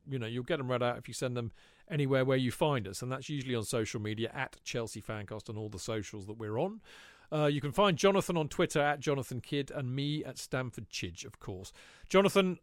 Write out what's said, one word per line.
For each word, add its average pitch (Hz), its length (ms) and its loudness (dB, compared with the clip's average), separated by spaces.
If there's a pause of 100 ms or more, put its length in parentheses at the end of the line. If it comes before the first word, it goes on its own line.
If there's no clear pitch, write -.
you 135 100 -4
know, 117 80 -2
you'll 120 160 -4
get 160 140 0
them 131 140 -2
read 123 120 2
out 120 140 2
if 117 100 -12
you 113 80 -12
send 127 220 -2
them 117 160 -4 (380)
anywhere 135 340 4
where 131 140 4
you 127 120 2
find 135 380 2
us, 98 140 -8
and 123 100 -4
that's 135 160 -8
usually 131 260 -4
on 113 100 0
social 113 360 -2
media 107 340 -2
at 131 300 -6
Chelsea 113 380 -6
Fancast 107 480 -8
on 107 80 -6
all 107 100 -6
the 101 100 -10
socials 104 480 -4
that 107 120 -10
we're 110 200 -2
on. 196 220 -2 (520)
Uh, 151 140 2
you 147 140 2
can 143 100 -4
find 190 260 6
Jonathan 196 400 4
on 156 120 0
Twitter 160 320 2
at 147 180 4
Jonathan 131 420 -2
Kidd 139 320 -2
and 131 220 -4
me 147 300 -2
at 127 120 -10
Stamford 127 540 -6
Chidge, 87 340 -8
of - 140 -16
course. 95 340 -10 (360)
Jonathan, 190 540 6